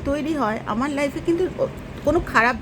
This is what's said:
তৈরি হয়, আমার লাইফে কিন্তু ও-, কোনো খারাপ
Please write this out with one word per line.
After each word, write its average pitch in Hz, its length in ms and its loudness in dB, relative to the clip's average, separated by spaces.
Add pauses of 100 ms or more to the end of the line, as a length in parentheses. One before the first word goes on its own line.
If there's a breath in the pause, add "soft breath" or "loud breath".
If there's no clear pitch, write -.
তৈরি 294 280 0
হয়, 226 340 0
আমার 240 220 0
লাইফে 285 360 -2
কিন্তু 349 220 2 (120)
ও-, - 80 2 (380)
কোনো 302 140 4
খারাপ 233 420 2